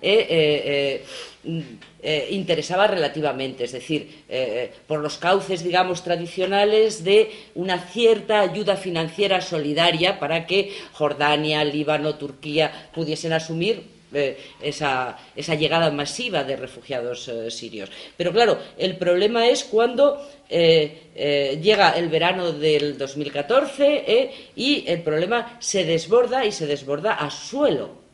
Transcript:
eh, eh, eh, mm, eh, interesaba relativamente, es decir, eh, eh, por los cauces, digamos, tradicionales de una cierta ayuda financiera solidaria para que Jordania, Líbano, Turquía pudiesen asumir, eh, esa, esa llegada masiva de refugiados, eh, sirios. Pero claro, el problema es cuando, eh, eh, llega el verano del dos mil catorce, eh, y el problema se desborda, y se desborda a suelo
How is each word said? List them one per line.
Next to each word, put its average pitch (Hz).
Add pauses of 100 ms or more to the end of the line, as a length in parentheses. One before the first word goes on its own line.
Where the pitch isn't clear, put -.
eh, 202
eh, 151
eh, 139 (400)
mm, 165 (420)
eh, 147
interesaba 185
relativamente, 143
es 120
decir, 135 (260)
eh, 120
eh, - (140)
por 151
los 147
cauces, 190
digamos, 180
tradicionales 190
de 208 (240)
una 180
cierta 214
ayuda 202
financiera 185
solidaria 165
para 165
que 196 (180)
Jordania, 151
Líbano, 151
Turquía 147
pudiesen 160
asumir, 165 (120)
eh, 139 (240)
esa, 135 (180)
esa 156
llegada 156
masiva 147
de 131
refugiados, 123
eh, 117
sirios. 107 (260)
Pero 170
claro, 208 (220)
el 180
problema 208
es 277
cuando, 254 (320)
eh, 160
eh, 143
llega 196
el 170
verano 170
del 147
dos 135
mil 143
catorce, 277
eh, 247 (240)
y 277
el 170
problema 185
se 190
desborda, 214
y 208
se 165
desborda 147
a 147
suelo 185 (140)